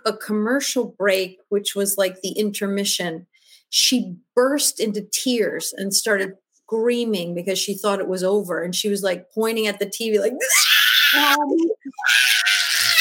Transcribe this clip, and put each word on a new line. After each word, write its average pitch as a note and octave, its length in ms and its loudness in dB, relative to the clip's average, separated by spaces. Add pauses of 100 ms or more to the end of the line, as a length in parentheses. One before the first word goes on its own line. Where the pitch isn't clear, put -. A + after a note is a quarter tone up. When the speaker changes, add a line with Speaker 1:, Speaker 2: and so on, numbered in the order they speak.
Speaker 1:
a G#3+ 100 0
commercial A3+ 720 -2
break, F#3+ 540 -2 (100)
which G3+ 260 -2
was, G3 220 -2
like, F#3 240 0
the F#3+ 120 -8
intermission, G3 960 -2 (440)
she F#3+ 440 2 (200)
burst C4+ 440 2
into G#3+ 220 -2 (100)
tears G#3+ 640 -2
and G3 180 -6
started F#3+ 420 0 (280)
screaming A3+ 680 0
because F#3 260 -4
she G3+ 140 -2
thought G3 260 0
it F#3 80 -4
was F#3 160 -2
over, F#3 400 0
and F3+ 120 -6
she - 120 -2
was, G3+ 160 -2
like, F3+ 300 -2
pointing A3 340 0
at G#3 120 -2
the G3 100 -4
T A3+ 220 -4
V, G#3 80 4
like, G#3+ 140 0 (840)
Speaker 2:
Um, C#4+ 200 4
Speaker 1:
<laughs> D4 120 0 (1500)